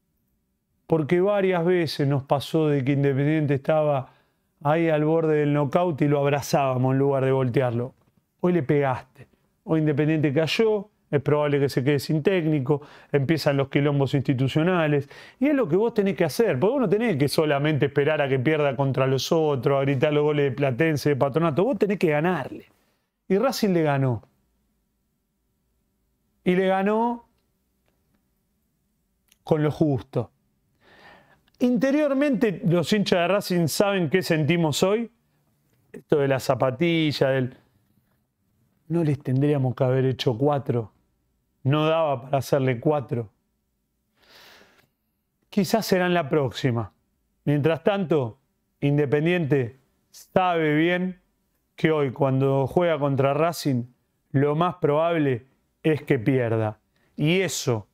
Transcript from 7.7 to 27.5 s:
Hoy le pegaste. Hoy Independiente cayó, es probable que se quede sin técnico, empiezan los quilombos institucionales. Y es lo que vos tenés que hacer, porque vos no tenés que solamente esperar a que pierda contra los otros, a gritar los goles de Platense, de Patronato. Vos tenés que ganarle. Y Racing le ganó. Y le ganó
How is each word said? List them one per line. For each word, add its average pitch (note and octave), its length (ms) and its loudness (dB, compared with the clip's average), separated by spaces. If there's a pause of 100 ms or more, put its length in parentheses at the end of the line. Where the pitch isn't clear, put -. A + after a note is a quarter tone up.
Hoy F3+ 140 0
le E3 80 0
pegaste. C#3 680 -2 (360)
Hoy D#3+ 160 0
Independiente D3+ 520 0
cayó, G3 560 0 (220)
es C#3+ 120 0
probable D3 360 0
que C3+ 120 0
se C3+ 120 0
quede C#3+ 160 2
sin D3+ 240 -2
técnico, D#3 600 0 (300)
empiezan C#3+ 440 0
los C3+ 120 0
quilombos C#3+ 440 0
institucionales. D3 960 0 (320)
Y B3+ 60 0
es D4+ 80 2
lo B3+ 120 0
que D#3 100 0
vos A3+ 180 0
tenés G3 220 0
que F3 80 0
hacer, D#3+ 340 0
porque G3 140 2
vos C#4+ 100 0
no G3 60 0
tenés G#3 280 0
que C3+ 120 2
solamente D3+ 580 0
esperar D3 340 0
a C#3+ 80 0
que C3+ 100 0
pierda C#3+ 380 0
contra C3+ 300 0
los C3+ 260 -2
otros, C#3+ 460 0
a - 40 0
gritar C#3+ 300 0
los D3 100 2
goles D3 280 0
de - 20 -4
Platense, C#3+ 580 0
de C#3+ 60 2
Patronato. D3 480 0
Vos A#3+ 140 0
tenés G3+ 200 0
que E3 120 0
ganarle. D3+ 560 -2 (600)
Y G3 120 2
Racing A3 320 0
le E3+ 140 2
ganó. C#3 380 0 (2250)
Y F3+ 100 2
le F#3 120 2
ganó G#3+ 600 -2 (2250)